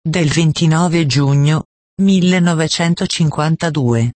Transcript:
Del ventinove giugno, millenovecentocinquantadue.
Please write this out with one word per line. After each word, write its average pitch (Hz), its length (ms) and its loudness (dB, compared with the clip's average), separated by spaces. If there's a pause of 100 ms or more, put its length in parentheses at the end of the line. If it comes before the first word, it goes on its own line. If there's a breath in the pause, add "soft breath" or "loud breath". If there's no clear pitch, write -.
Del 160 280 -2
ventinove 160 760 0
giugno, 143 600 0 (360)
millenovecentocinquantadue. 165 2250 0